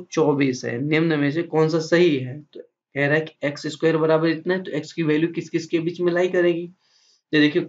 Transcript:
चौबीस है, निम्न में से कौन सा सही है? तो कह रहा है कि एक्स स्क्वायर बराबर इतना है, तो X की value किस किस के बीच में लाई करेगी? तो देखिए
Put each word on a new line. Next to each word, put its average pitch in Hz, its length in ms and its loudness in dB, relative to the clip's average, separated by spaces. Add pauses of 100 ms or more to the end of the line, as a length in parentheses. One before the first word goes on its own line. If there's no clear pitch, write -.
चौबीस 139 600 0
है, 120 160 -4
निम्न 156 380 0
में 143 140 2
से 165 120 -4
कौन 156 240 2
सा 160 120 0
सही 165 360 4
है? 127 260 -6
तो - 180 -20
कह - 460 -6
रहा 143 80 2
है 156 60 4
कि 156 260 -8
एक्स 147 220 -6
स्क्वायर 160 300 0
बराबर 160 300 2
इतना 160 260 -2
है, 190 80 -4
तो 185 100 -10
X 156 200 -6
की 170 100 -4
value 156 280 2
किस 165 200 -8
किस 160 160 -4
के 170 140 -2
बीच 170 200 -6
में 175 120 2
लाई 175 180 2
करेगी? 175 360 0
तो - 720 -6
देखिए 151 300 4